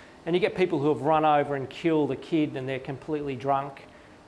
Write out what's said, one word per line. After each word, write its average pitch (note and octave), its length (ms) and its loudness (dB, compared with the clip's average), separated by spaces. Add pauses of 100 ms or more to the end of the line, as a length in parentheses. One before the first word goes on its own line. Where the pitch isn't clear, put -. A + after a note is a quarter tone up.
(260)
and E3+ 100 2
you F3+ 40 2
get G3 140 0
people F3+ 240 2
who C#3+ 100 2
have C3+ 120 2
run D3+ 240 4
over C#3+ 320 4
and C3 140 -6
killed D#3 400 2
a C3 60 -2
kid D3+ 380 -2
and C3 140 -6
they're C3+ 100 -4
completely C#3+ 560 -6
drunk. C#3 520 -4 (420)